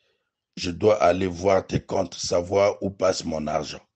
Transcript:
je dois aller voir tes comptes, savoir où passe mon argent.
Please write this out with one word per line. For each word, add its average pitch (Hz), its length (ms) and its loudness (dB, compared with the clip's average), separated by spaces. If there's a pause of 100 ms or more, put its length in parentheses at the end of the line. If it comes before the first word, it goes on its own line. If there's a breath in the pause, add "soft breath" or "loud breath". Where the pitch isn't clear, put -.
(580)
je 92 140 -6
dois 95 240 4
aller 90 320 2
voir 92 400 0
tes - 120 -2
comptes, 95 360 -6
savoir 98 680 0
où 98 80 -2
passe 92 340 0
mon 78 220 -4
argent. 76 360 -6 (140)